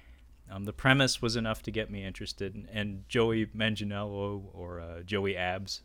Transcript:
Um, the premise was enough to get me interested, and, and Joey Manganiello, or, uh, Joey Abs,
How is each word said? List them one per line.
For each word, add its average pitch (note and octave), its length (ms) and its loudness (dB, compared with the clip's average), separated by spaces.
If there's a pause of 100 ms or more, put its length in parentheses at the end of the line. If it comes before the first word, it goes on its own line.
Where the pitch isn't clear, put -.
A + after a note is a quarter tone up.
(500)
Um, G2 140 -6
the G#2 100 -4
premise C3+ 480 6
was A#2 140 2
enough A2 260 0
to - 80 -6
get G#2+ 200 -2
me G2 140 -6
interested, F#2+ 500 -6
and, F#2+ 160 -12
and G#2 380 -4
Joey A2+ 380 4
Manganiello, G2+ 960 -2 (100)
or, F2 260 -10
uh, E2 240 -10
Joey G2 360 2
Abs, F#2 460 -2